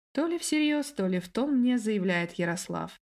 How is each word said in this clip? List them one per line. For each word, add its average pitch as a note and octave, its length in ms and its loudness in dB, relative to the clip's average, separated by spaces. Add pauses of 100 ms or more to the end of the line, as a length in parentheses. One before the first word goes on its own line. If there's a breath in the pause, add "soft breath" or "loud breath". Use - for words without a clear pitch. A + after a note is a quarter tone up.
(120)
То D#4 140 0
ли E4+ 120 -2
всерьёз, D4+ 540 0
то F#3+ 140 -2
ли F3+ 140 0
в F3+ 80 -14
тон C4+ 300 0
мне B3 200 4
заявляет F#3+ 540 0
Ярослав, E3+ 720 -4